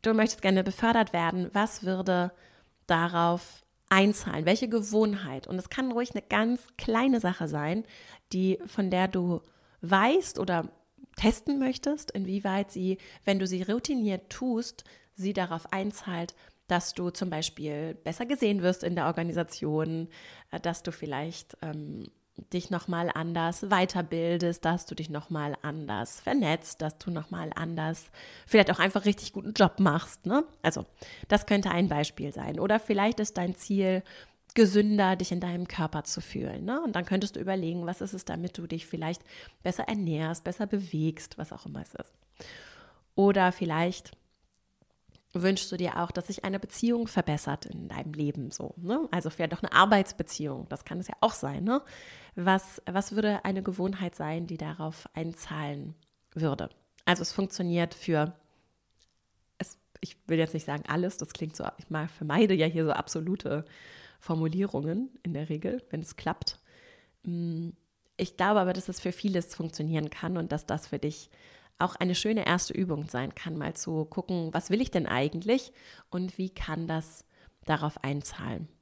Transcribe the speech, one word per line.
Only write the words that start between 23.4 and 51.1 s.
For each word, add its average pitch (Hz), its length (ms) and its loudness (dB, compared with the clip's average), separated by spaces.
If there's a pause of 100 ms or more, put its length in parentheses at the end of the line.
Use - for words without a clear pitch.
weiterbildest, 175 960 2
dass 170 200 2
du 160 100 -10
dich 160 140 -8
nochmal 147 520 -4
anders 143 580 -6
vernetzt, - 600 0
dass 156 160 -4
du - 140 -8
nochmal 165 440 -6
anders 165 540 -4 (380)
vielleicht 190 240 8
auch 175 80 2
einfach 190 260 2
richtig - 280 0
guten - 200 -6
Job 196 260 6
machst, 170 460 2
ne? 262 180 2 (180)
Also, 156 240 0 (420)
das 202 180 4
könnte 202 260 4
ein 175 180 4
Beispiel 147 440 0
sein. - 260 -6
Oder 214 200 4
vielleicht 214 400 2
ist 208 180 -2
dein 180 180 -2
Ziel, 190 480 2 (520)
gesünder 208 600 6
dich 185 160 -2
in 180 80 -2
deinem 175 280 -4
Körper 160 360 -4
zu - 180 -6
fühlen, - 440 -6
ne? 262 160 -2
Und 254 140 -2
dann 180 100 -2
könntest 190 300 0
du - 40 -6
überlegen, 175 460 -2
was 175 160 -6
ist 190 120 -6
es, 185 120 -10
damit 170 320 -6
du 170 100 -10
dich 165 200 -6
vielleicht 165 360 -6 (380)
besser - 260 -2
ernährst, 165 560 -2
besser 190 240 -4
bewegst, 160 680 -2
was - 160 -8
auch - 120 -16
immer 143 160 -10
es - 120 -16
ist. - 200 -14 (1000)
Oder 196 360 8
vielleicht 170 600 -2 (1200)
wünschst 190 380 2
du 185 60 -6
dir 180 200 -2
auch, 170 140 -2
dass - 160 -6
sich - 180 -8
eine 196 140 -2
Beziehung 233 480 0
verbessert 147 580 0
in - 220 -10
deinem - 260 -8
Leben, 147 380 -2
so, - 260 -10
ne? 233 340 -2
Also 175 180 -2
vielleicht 165 260 -2
auch - 80 -6
eine - 100 -4
Arbeitsbeziehung, 165 960 4
das - 160 -10
kann 170 140 -6
es 185 80 -8
ja - 140 -8